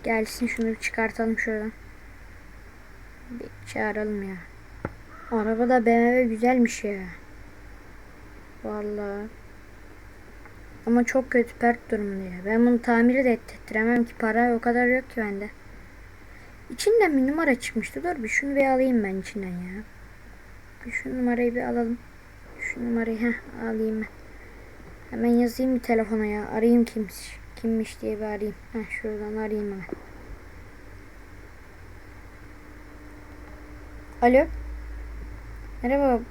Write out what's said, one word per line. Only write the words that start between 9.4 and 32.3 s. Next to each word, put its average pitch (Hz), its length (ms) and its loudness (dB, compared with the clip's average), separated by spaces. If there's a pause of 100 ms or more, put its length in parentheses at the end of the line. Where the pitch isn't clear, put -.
Ama 240 180 6
çok 254 280 2
kötü 233 240 2
pert 233 360 2
durumda 202 320 -2
ya. 180 220 -8
Ben 226 200 6
bunu 240 160 6
tamiri 247 420 6
de 247 100 6
ettiremem 226 720 0
ki. - 140 -14
Para 233 360 4
o 226 40 0
kadar 240 280 4
yok 254 220 2
ki - 80 -8
bende. 208 320 -4 (1200)
İçinden 381 480 6
bir 262 140 4
numara 302 240 4
çıkmıştı. - 480 -4
Dur 339 200 -2
bir 220 60 -4
şunu 277 260 0
bir 277 100 6
alayım 262 380 6
ben 190 120 -2
içinden 190 320 -6
ya. 180 360 -8 (1040)
Bir 240 60 -10
şu 262 260 -6
numarayı 240 380 2
bir 247 60 0
alalım. 240 360 0 (640)
Şu - 260 -6
numarayı 226 340 0
heh, 233 440 -2
alayım 220 380 0
ben. 226 60 -4 (1000)
Hemen 233 200 2
yazayım 240 460 4
bir 240 40 2
telefona 220 460 2
ya. 208 240 -2
Arayayım 233 360 6
kimmiş, - 540 -8 (160)
kimmiş 226 460 -2
diye 214 160 -2
bir 208 60 -4
arayayım. 208 320 -4 (180)
Heh, 220 160 -6
şuradan 214 480 -6
arayayım 208 340 -2
hemen. 196 140 -8 (4000)